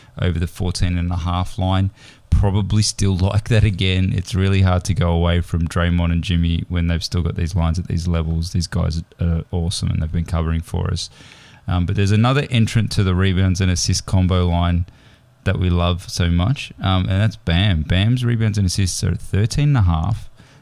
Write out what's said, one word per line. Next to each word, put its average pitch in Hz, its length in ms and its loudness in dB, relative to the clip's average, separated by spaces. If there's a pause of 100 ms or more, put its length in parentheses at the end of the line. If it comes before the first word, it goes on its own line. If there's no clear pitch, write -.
(200)
over 85 180 -2
the 85 80 -2
fourteen 90 520 -2
and 87 120 -2
a 87 60 -4
half 87 420 -4
line. 95 320 0 (400)
Probably 101 520 2
still 101 340 0
<laughs> 95 140 2
like 107 200 -2
that 110 140 4
again. 92 500 0
It's 95 200 -4
really 95 280 2
hard 90 220 2
to 90 100 0
go 85 180 2
away 85 300 2
from 82 260 -2
Draymond 87 440 0
and 85 120 0
Jimmy 85 440 0
when 87 180 0
they've 85 180 0
still 87 180 -2
got 82 140 -2
these 82 180 -4
lines 82 240 0
at 87 100 -6
these 87 200 -2
levels. 82 440 -2
These 87 160 -2
guys 82 340 -2 (180)
are 82 300 0
awesome 87 400 -4
and 85 120 -2
they've 80 80 -4
been 82 140 -2
covering 82 360 -2
for 87 300 -4
us. 87 200 -6 (580)
Um, 90 180 0
but 104 80 -2
there's 101 160 0
another 120 400 2
entrant 113 420 2
to 104 120 2
the 92 100 2
rebounds 92 460 2
and 92 100 2
assist - 360 -2
combo 90 420 2
line 87 380 0 (580)
that 92 140 0
we 90 120 0
love 87 380 0
so 87 220 0
much, - 500 0
um, 92 220 0
and 95 180 0
that's 110 160 0
Bam. 87 460 0
Bam's 107 420 0
rebounds 113 340 0
and 98 80 2
assists 92 380 -2
are 92 60 0
at 85 100 -4
thirteen 117 500 0
and 139 80 4
a 196 40 4
half, 90 460 0 (320)